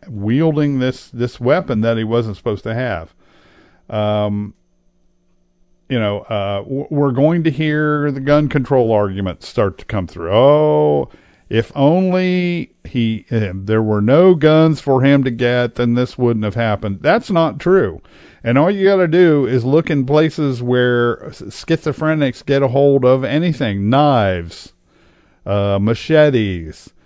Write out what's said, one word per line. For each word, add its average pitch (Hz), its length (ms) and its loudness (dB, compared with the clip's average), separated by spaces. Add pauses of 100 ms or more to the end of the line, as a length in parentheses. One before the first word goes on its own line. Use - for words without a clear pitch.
wielding 143 720 -2
this, 127 320 -6
this 120 300 -8
weapon 131 400 0
that 113 160 0
he 110 80 -4
wasn't 110 320 -2
supposed 104 260 -6
to 113 120 -6
have. 110 380 -8 (760)
Um, 104 640 -2 (1300)
you 127 100 -2
know, 104 220 -2
uh, 101 420 -4
w-, 139 280 -8
we're 143 200 0
going 151 320 2
to 160 80 0
hear 151 600 -2
the 135 80 -8
gun 147 280 2
control 127 440 0
arguments 98 560 -2
start 101 300 -2
to - 60 -20
come 98 220 -6
through. 85 260 -8
"Oh, 147 760 2 (380)
if 113 260 -2
only 180 1000 0 (120)
he, 113 480 -4
uh, 107 200 -2
there 101 300 -2
were 107 180 0
no 160 360 4
guns 156 440 4
for 131 220 0
him 139 220 4
to 127 80 -4
get, 120 420 0
then 120 200 0
this 123 220 -2
wouldn't 117 280 0
have 104 100 -4
happened." 107 460 -4
That's 208 320 0
not 165 260 0
true. 151 420 0 (420)
And 120 140 0
all 156 140 2
you 196 140 -2
gotta 190 240 4
do 160 360 4
is 120 200 0
look 151 260 0
in 139 160 0
places 147 560 0
where 123 640 0
s-, - 160 -18
schizophrenics 156 1040 -4
get 139 160 0
a 135 60 2
hold 139 360 2
of 131 180 4
anything, 131 680 -2
knives, 110 800 0 (720)
uh, 101 340 -2
machetes, 107 1080 0 (180)